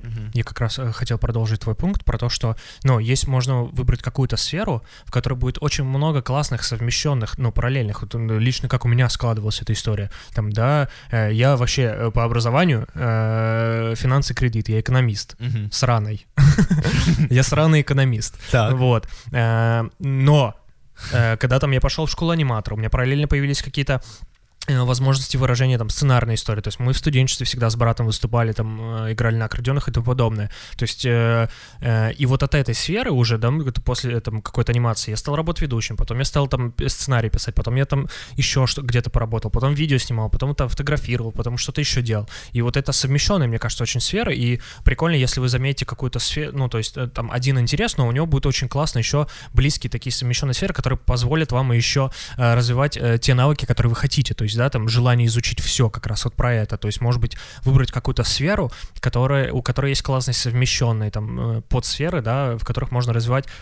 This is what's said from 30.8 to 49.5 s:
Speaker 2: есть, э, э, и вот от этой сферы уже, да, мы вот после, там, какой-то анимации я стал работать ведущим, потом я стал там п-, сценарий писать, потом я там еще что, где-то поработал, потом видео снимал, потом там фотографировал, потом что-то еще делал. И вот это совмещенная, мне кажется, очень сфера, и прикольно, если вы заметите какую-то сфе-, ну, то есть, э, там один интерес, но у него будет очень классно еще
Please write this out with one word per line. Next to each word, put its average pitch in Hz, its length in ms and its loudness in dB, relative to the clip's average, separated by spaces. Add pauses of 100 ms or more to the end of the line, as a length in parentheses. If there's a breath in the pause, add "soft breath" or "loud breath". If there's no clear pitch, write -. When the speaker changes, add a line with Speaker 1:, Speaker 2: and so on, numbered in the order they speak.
Speaker 2:
есть, - 200 -2
э, 117 460 2 (320 loud breath)
э, 113 320 2
и 143 140 -2
вот 131 160 2
от 139 100 0
этой 131 220 2
сферы 233 360 -2
уже, 117 280 2
да, 117 100 2
мы 151 140 0
вот 131 200 -4
после, 120 360 -2
там, 110 240 -6
какой-то - 280 0
анимации 117 400 0
я 107 60 -2
стал 147 180 -2
работать 160 280 -2
ведущим, 113 340 -2
потом 117 220 0
я 139 60 0
стал 143 220 0
там 123 260 -2
п-, - 160 -2
сценарий 117 420 0
писать, - 240 -2
потом 120 200 0
я 135 100 2
там 139 220 -2 (300 loud breath)
еще 131 300 2
что, 143 160 -4
где-то 120 260 0
поработал, 110 400 0
потом 131 240 2
видео 147 240 2
снимал, 113 320 -2
потом 139 240 0
там 135 160 0
фотографировал, 131 640 -2
потом 120 260 -4
что-то - 240 -4
еще 123 220 0
делал. 110 260 -2 (240 loud breath)
И 120 80 0
вот 120 160 0
это 139 140 -2
совмещенная, 139 560 2
мне 113 100 0
кажется, 120 260 -4
очень 123 160 -2
сфера, 208 320 0
и 120 280 0 (240 loud breath)
прикольно, 165 320 4
если 127 260 0
вы 127 80 0
заметите 131 380 -2
какую-то 123 320 -6
сфе-, 151 340 -4
ну, 135 160 -2
то 117 80 -4
есть, 110 200 -4
э, 127 100 -4
там 120 240 -6
один 131 260 0
интерес, 143 400 0
но 127 100 2
у 117 40 0
него 147 160 0
будет 139 180 2
очень 131 240 0
классно 147 300 0
еще 143 280 0 (280 loud breath)